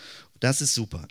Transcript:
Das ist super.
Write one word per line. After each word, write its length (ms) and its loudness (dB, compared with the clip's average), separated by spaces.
Das 220 4
ist 140 2
super. 360 -4